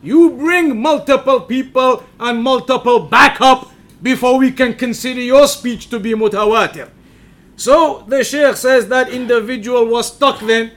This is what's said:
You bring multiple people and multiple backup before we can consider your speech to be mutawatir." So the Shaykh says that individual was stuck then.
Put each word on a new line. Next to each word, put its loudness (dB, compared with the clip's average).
You 4
bring -2
multiple 0
people -2
and -4
multiple 0
backup 2
before 0
we 2
can 0
consider -6
your 4
speech -8
to -6
be -4
mutawatir." -2
So 0
the 0
Shaykh 0
says 0
that -2
individual -2
was -2
stuck -2
then. -2